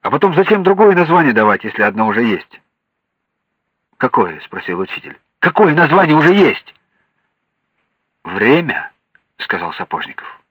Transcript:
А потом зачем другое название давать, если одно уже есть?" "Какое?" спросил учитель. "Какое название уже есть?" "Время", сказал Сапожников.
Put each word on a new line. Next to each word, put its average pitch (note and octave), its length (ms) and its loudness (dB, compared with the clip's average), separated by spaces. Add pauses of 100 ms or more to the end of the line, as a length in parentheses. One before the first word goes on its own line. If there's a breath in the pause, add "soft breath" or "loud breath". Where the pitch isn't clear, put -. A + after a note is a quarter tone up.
А - 80 -6
потом F#3+ 240 0
зачем F#3+ 300 2
другое G3 320 4
название E3 380 2
давать, G#2+ 320 2
если G#2+ 180 -4
одно G#2 240 -2
уже G#2+ 160 -2
есть?" - 380 -4 (1400)
"Какое?" F2+ 420 -2
спросил - 400 -10
учитель. - 400 -10 (200)
"Какое E3+ 360 2
название E3 400 2
уже D#3+ 180 4
есть?" - 400 0 (1500)
"Время", B2 680 0 (460)
сказал E2+ 360 -8
Сапожников. - 680 -14 (120)